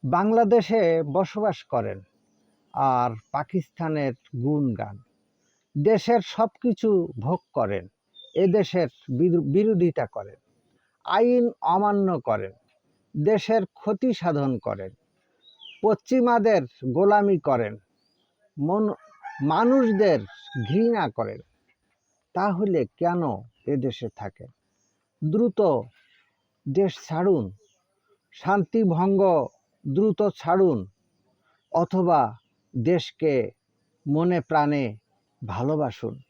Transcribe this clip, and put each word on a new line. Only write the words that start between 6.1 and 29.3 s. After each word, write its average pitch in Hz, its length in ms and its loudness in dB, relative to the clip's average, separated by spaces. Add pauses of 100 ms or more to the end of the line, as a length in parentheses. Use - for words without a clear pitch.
সব - 240 -2 (140)
কিছু 202 460 0 (120)
ভোগ 143 200 -2 (140)
করেন, 101 340 -2 (460)
এ 185 140 2
দেশের 180 400 2 (220)
বিরো-, 165 340 2
বিরোধিতা 170 600 2
করেন, 101 300 -14 (680)
আইন 240 460 2 (120)
অমান্য 196 580 0
করেন, 104 320 -4 (720)
দেশের 214 420 0
ক্ষতি 220 480 -4
সাধন 143 440 -2
করেন, 98 340 -8 (920)
পশ্চিমাদের 226 800 2 (320)
গোলামি 202 460 4
করেন, 117 380 -2 (840)
মন-, 202 340 0 (500)
মানুষদের 208 760 2 (500)
ঘৃণা 208 400 0
করেন। 107 320 -8 (920)
তাহলে 180 520 0
কেন 170 380 -2 (420)
এ 143 120 -2
দেশে 123 380 -6
থাকেন? - 320 -14 (840)
দ্রুত 220 300 0 (1080)
দেশ 185 240 0 (140)
ছাড়ুন, 160 440 -2 (800)
শান্তি 202 520 -2
ভঙ্গ 185 640 2 (460)